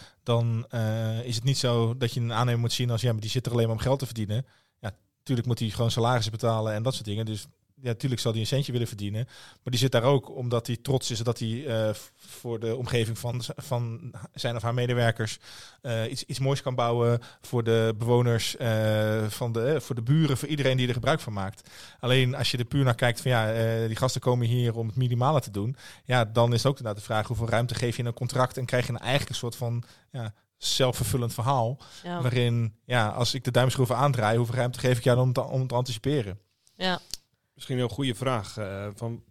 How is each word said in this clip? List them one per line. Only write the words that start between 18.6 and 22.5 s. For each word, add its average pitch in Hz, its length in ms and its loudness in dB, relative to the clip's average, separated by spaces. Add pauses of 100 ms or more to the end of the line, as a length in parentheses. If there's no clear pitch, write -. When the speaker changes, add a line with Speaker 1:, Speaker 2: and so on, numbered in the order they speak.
Speaker 1:
van 117 260 -4
de, 113 100 0
eh, 147 180 2
voor - 140 -8
de 123 80 -4
buren, 139 340 4
voor - 120 -6
iedereen 131 280 2
die 123 120 2
er 117 60 0
gebruik 131 260 2
van 107 120 -8
maakt. 98 380 -8 (300)
Alleen 127 340 4
als 139 160 0